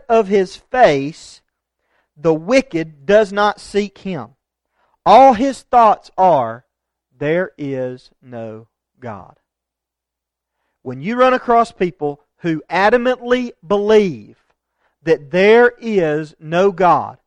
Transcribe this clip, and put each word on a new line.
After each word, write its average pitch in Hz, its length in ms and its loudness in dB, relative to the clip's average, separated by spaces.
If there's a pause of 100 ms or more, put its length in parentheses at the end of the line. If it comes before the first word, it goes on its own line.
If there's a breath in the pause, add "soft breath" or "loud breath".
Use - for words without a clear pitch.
of 226 200 2
his 190 280 -2
face, 156 840 -2 (760)
the 160 180 0
wicked 160 720 -4
does 202 260 2
not 208 280 -2
seek 202 380 -8
him. 139 320 -12 (760)
All 254 280 6
his 254 300 -4
thoughts 226 560 0
are, 127 460 0 (520)
'There 156 400 -4
is 131 540 -10 (100)
no 113 480 -16 (320)
God.'" 104 380 -18 (1400)
When 127 180 -14
you 208 160 -8
run 254 180 2
across 233 380 0
people 151 480 -6 (180)
who 160 300 -6
adamantly 240 840 -2 (140)
believe 202 720 -2 (640)
that 147 280 -2
there 220 480 4
is 160 600 -4
no 170 340 -2
God, 151 540 0